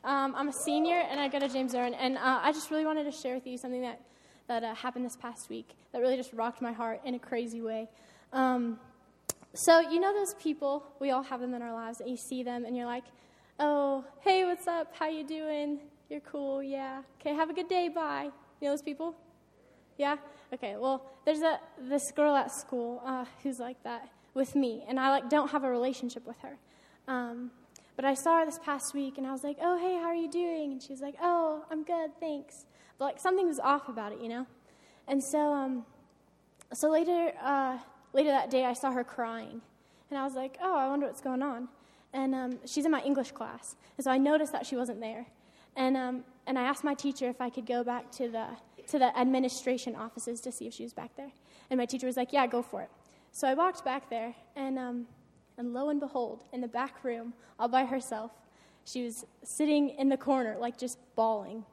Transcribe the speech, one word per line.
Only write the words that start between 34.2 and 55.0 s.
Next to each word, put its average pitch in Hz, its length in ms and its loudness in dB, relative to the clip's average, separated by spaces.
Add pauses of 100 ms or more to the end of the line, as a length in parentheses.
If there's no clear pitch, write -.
you 233 80 -8
know? 247 200 -6 (580)
And 277 160 2
so, 294 300 4
um, 262 340 -2 (840)
so 302 180 2
later, 339 500 4
uh, 262 380 0 (340)
later 285 180 6
that 269 180 4
day, 254 160 4
I 247 100 2
saw 262 180 0
her 247 100 0
crying, 226 580 -6 (500)
and 277 80 -4
I 269 60 -2
was 269 100 -4
like, 262 260 -6
"Oh, 370 160 2
I 269 120 4
wonder 277 180 2
what's 277 140 -6
going 262 220 -2
on." 254 260 -4 (440)
And, 269 200 0
um, 254 320 -4
she's 294 200 -2
in 320 80 6
my 269 100 2
English 277 300 0
class, - 420 -12 (220)
and 269 80 -6
so 262 80 2
I 262 60 6
noticed 302 340 4
that 247 140 -4
she 269 100 -4
wasn't 240 240 -4
there. 226 260 -8 (480)
And, 262 220 4
um, 254 280 -2 (220)
and 262 100 0
I 247 60 2
asked 269 220 0
my 285 100 2
teacher 269 340 -2
if 247 120 -4
I 247 100 -2
could 240 160 -8
go 240 160 0
back 247 300 -4
to 247 160 -2
the, 226 180 -4 (400)
to 294 140 2
the 247 180 8
administration 254 800 4
offices 226 460 -8
to 254 100 -8
see 226 160 -10
if 233 60 -12
she 226 100 -10
was 233 80 -12
back - 240 -12
there. 277 160 -14 (380)
And 262 80 4
my 240 80 2
teacher 254 200 -2
was 254 100 0
like, 247 160 0
"Yeah, 269 140 6
go 240 160 0
for 190 200 -8
it." 170 80 -12 (420)
So - 160 0
I 262 60 4
walked 359 300 2
back 269 240 -4
there, 233 280 -6 (180)
and, 269 240 -4
um, 240 280 -6 (520)